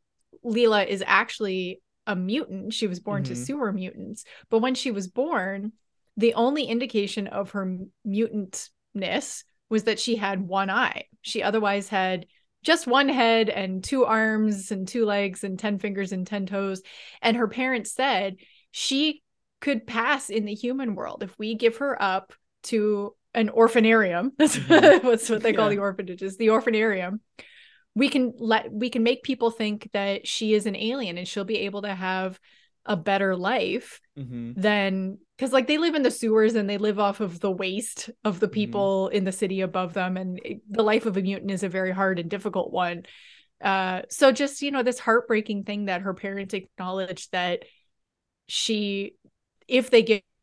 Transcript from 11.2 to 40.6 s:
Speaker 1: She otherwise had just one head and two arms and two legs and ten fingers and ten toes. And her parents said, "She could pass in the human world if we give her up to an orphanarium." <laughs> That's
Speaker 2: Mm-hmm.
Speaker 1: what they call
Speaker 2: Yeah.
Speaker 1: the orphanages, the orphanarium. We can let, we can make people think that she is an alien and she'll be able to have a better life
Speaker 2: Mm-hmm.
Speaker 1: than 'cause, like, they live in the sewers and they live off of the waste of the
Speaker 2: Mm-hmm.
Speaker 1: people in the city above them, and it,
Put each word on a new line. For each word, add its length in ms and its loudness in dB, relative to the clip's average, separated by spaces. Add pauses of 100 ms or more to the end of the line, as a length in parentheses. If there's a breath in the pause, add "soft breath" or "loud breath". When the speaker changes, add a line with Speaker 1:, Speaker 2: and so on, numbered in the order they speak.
Speaker 1:
She 200 -6
otherwise 460 0
had 400 0 (340)
just 240 2
one 240 4
head 400 4
and 340 -4
two 220 2
arms 680 2
and 160 -4
two 180 0
legs 380 -2
and 140 -6
ten 220 -4
fingers 320 -4
and 160 -4
ten 180 -4
toes. 360 -4 (400 loud breath)
And 160 2
her 100 0
parents 460 -4
said, 420 0 (360 soft breath)
"She 520 -2 (380)
could 260 -2
pass 420 -2
in 160 -2
the 80 -6
human 420 -4
world 280 -8
if 160 -12
we 160 -4
give 220 2
her 220 -2
up 340 -2 (300)
to 520 0 (180)
an 160 2
orphanarium." 840 4
<laughs> 40 -8
That's 200 4
Speaker 2:
Mm-hmm. 760 8
Speaker 1:
what 80 0
they 120 2
call 160 4
Speaker 2:
Yeah. 80 2
Speaker 1:
the 40 -2
orphanages, 560 -6
the 100 2
orphanarium. 720 2 (760 loud breath)
We 140 4
can 280 0
let, 340 0
we 180 -4
can 140 0
make 200 2
people 280 0
think 420 -6
that 340 -2
she 260 -2
is 120 2
an 100 -4
alien 420 -6
and 100 -8
she'll 180 -6
be 140 -2
able 240 -6
to 100 -6
have 460 -4 (460 soft breath)
a 100 0
better 400 0
life 640 -4 (160)
Speaker 2:
Mm-hmm. 380 -10
Speaker 1:
than 640 0 (260)
'cause, 100 -2
like, 140 2
they 100 2
live 180 0
in 80 2
the 80 4
sewers 440 2
and 140 0
they 80 -2
live 220 0
off 200 0
of 200 -6
the 120 0
waste 580 -6 (140)
of 160 -2
the 80 2
Speaker 2:
Mm-hmm. 60 -10
Speaker 1:
people 560 0
in 160 0
the 60 -2
city 300 -4
above 320 -4
them, 240 -2
and 260 -8
it, 260 -12